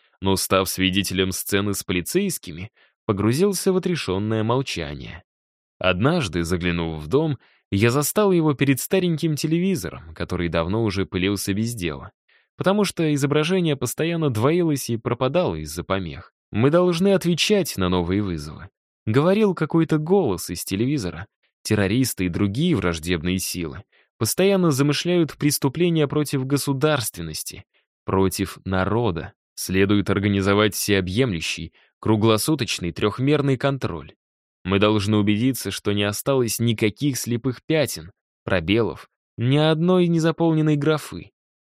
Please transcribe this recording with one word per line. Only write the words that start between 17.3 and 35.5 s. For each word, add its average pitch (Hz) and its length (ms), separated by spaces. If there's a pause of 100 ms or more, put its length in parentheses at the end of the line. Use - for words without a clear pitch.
на 92 120
новые 90 320
вызовы», — 80 480 (380)
говорил 180 480
какой-то 160 440
голос 151 520
из 87 140
телевизора. 98 640 (340)
Террористы 104 640
и 90 60
другие 104 440
враждебные 87 640
силы 87 460 (320)
постоянно 180 560
замышляют 147 640
преступления 151 720
против 143 360
государственности, 135 1200 (400)
против 95 600
народа. 95 720 (200)
Следует 98 560
организовать 101 640
всеобъемлющий, 92 1000 (280)
круглосуточный 110 920
трёхмерный 135 640
контроль. 110 580 (500)
Мы 95 140
должны 107 380
убедиться, 107 540